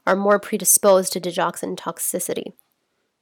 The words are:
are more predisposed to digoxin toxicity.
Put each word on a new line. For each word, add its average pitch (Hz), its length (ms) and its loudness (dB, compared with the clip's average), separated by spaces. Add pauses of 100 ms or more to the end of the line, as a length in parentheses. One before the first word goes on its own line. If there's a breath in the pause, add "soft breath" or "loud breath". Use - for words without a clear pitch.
are 190 80 4
more 202 240 4
predisposed 196 760 2
to 180 80 -6
digoxin 180 560 -4
toxicity. - 760 -8 (680)